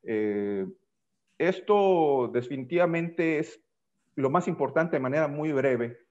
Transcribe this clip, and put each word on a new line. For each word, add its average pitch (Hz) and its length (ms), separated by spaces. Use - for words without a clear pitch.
Eh, 101 640
esto 170 920
definitivamente 165 1040
es - 220
lo 135 160
más 175 180
importante 160 480
de 139 40
manera 143 280
muy 151 240
breve 123 460